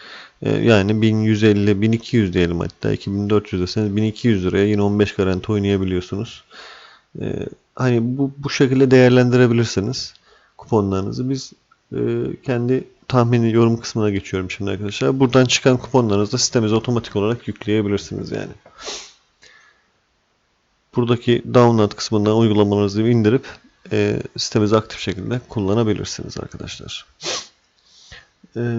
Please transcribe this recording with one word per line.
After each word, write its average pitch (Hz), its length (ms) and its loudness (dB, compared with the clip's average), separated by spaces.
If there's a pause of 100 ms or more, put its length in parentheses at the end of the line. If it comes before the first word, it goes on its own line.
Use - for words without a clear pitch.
(420)
Ee, 110 80 -2
yani 107 520 2
bin 110 180 2
yüz 110 220 2
elli, 101 400 2
bin 110 100 2
iki 113 240 -4
yüz 98 160 2
diyelim 87 280 0
hatta. 107 320 -4
İki 101 200 -6
bin 101 180 -4
dört 104 220 0
yüz 92 100 -2
deseniz 101 340 -2
bin 107 60 0
iki 110 260 -2
yüz 98 160 0
liraya 95 220 2
yine 104 160 0
on 101 160 0
beş 101 160 2
garanti 95 380 -2
oynayabiliyorsunuz. 98 920 -2 (760)
Ee, 101 260 -8 (280)
hani 123 440 0
bu, 135 200 -2
bu 143 120 -8
şekilde 131 400 2
değerlendirebilirsiniz 123 1200 4 (420)
kuponlarınızı. 104 760 -2
Biz, 135 220 -8 (400)
e, 123 60 -8 (440)
kendi 127 420 -2 (240)
tahmini 117 440 2
yorum 117 280 4
kısmına 107 300 -2
geçiyorum 95 400 -6
şimdi 98 200 -6
arkadaşlar. 104 500 -2
Buradan 131 240 4
çıkan 127 320 2
kuponlarınızı 107 560 0
da 123 60 -4
sitemize 110 360 0
otomatik 113 420 -2
olarak 107 320 -2
yükleyebilirsiniz 101 840 -4
yani. 104 200 -8 (2500)
Buradaki 120 460 0 (120)
download 117 400 4
kısmından 107 440 0
uygulamalarınızı 104 640 2
indirip, 117 440 2 (460)
e, 104 300 -2 (140)
sitemizi 107 400 0
aktif - 220 -2
şekilde 104 500 -6
kullanabilirsiniz 104 920 -4
arkadaşlar. - 680 -16 (1500)
E, 117 40 -6 (180)